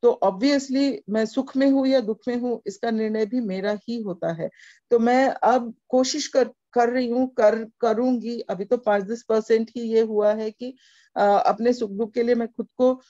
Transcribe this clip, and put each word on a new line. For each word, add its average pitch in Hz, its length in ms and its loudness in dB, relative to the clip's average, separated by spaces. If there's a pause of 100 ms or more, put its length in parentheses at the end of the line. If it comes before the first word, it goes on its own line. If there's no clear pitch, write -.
तो 240 220 2
obviously 269 720 0 (140)
मैं 220 160 0
सुख 269 300 -6
में 269 140 4
हूँ 269 160 2
या 269 140 4
दुख 220 180 -4 (100)
में 247 80 -2
हूँ, 240 300 -4
इसका 214 240 -6
निर्णय 220 360 -2
भी 247 140 -4
मेरा 202 380 -4 (100)
ही 233 140 -6
होता 170 300 -6
है। 165 180 -6 (400)
तो 240 80 4
मैं 247 300 4
अब 233 460 0 (140)
कोशिश 262 400 0
कर, 247 220 0 (220)
कर 240 180 2
रही 247 200 -2
हूँ, 254 180 0
कर, 226 420 2 (100)
करूँगी। 233 600 0
अभी 196 240 -6
तो 247 120 -2
पाँच 208 280 0
दस 226 240 -8
परसेंट 226 480 0
ही 240 60 -8
ये 226 180 2
हुआ 214 340 2
है 220 160 -6
कि, 254 260 -14 (400)
अ, 202 60 2
अपने 202 500 2
सुख 240 180 -4
दुख 214 220 -6
के 240 100 -2
लिए 240 120 2
मैं 233 140 -4
खुद - 200 -10 (100)
को 254 320 2